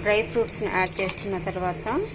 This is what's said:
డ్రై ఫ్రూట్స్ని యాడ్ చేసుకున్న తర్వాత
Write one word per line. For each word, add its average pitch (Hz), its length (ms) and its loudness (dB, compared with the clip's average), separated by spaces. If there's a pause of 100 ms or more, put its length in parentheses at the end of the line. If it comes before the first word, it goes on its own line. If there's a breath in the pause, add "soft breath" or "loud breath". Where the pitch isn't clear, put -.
డ్రై 208 180 4 (100)
ఫ్రూట్స్ని 226 460 0
యాడ్ 185 240 2
చేసుకున్న 190 360 -2 (120)
తర్వాత 180 500 -2 (160)